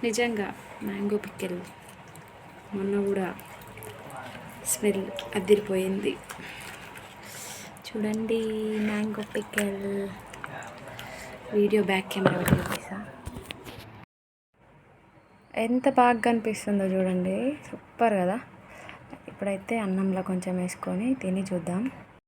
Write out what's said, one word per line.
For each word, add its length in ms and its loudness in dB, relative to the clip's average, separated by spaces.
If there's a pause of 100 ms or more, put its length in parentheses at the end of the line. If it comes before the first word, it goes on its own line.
నిజంగా 480 2 (300)
మ్యాంగో 340 0
పికిల్ 440 -4 (1120)
మొన్న 340 2
కూడా 260 2 (1400)
స్మెల్ 340 2 (320)
అదిరిపోయింది. 760 4 (1700)
చూడండి 520 0 (500)
మ్యాంగో 340 0 (140)
పికిల్. 720 -2 (1500)
వీడియో 340 8
బ్యాక్ 240 4
కెమెరా 240 6
పెట్టి 380 4
తీసా. 220 -8 (2750)
ఎంత 220 4 (120)
బాగా 260 8
కనిపిస్తుందో 580 4
చూడండి, 720 2 (140)
సూపర్ 520 2
కదా. 180 2 (880)
ఇప్పుడైతే 500 -2
అన్నంలో 440 2
కొంచెం 340 0
వేసుకొని 580 0
తిని 380 0
చూద్దాం. 380 0 (380)